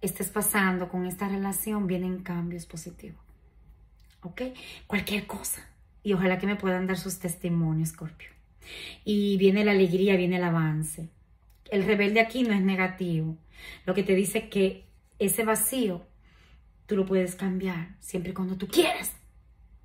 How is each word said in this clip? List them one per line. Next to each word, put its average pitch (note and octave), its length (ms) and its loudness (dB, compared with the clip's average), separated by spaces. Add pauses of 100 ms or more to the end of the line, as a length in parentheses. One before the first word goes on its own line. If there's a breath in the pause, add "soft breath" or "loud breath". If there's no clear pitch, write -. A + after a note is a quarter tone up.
estés F#3+ 280 -4
pasando F#3+ 600 0
con F3+ 160 -4
esta F3+ 220 -4
relación, G3 640 -2
vienen F#3 340 -2
cambios F3 420 -6
positivos. E3+ 560 -16 (1040)
¿Ok? F3 200 -10 (440 loud breath)
Cualquier G3+ 400 -2
cosa. - 420 -10 (360)
Y G3+ 80 2
ojalá F#3 260 2
que F#3+ 80 -2
me G#3 80 0
puedan F#3 320 0
dar F#3 100 0
sus F#3 220 -8
testimonios, E3 720 0
Scorpio. - 400 -14 (760 loud breath)
Y G3+ 320 2
viene G3 280 6
la G#3 80 6
alegría, F#3+ 420 6
viene F3+ 220 4
el F3+ 80 2
avance. D#3+ 640 0 (640)
El G3 120 2
rebelde G#3 360 4
aquí A3+ 240 0
no A3 100 2
es G3 60 2
negativo. F#3 760 0 (480 loud breath)
Lo F#3 100 0
que F#3+ 100 2
te F#3+ 100 2
dice G3+ 340 0
que F#3+ 360 0 (340)
ese G3+ 260 0
vacío, A3 600 0 (800 soft breath)
tú - 80 -2
lo F#3+ 100 2
puedes F#3 300 0
cambiar F#3 640 -4
siempre F3+ 320 -6
y F#3 40 -8
cuando F#3+ 220 -4
tú G3 120 -6
quieras. - 440 0 (720)